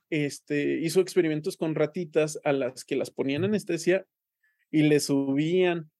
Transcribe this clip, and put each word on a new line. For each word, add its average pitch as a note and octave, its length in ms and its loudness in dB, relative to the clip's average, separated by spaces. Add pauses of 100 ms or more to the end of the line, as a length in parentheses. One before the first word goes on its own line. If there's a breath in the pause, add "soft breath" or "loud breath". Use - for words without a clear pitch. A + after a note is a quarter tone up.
este, C#3+ 720 -2
hizo E3 180 0
experimentos E3+ 560 0
con D#3+ 200 -4
ratitas D#3 680 -2
a D3+ 80 0
las C3 320 -4
que C#3 140 -4
las - 120 -4
ponían C#3 360 -4
anestesia F#3 600 0 (640)
y D3+ 140 4
les D3+ 220 4
subían D#3 840 0 (100)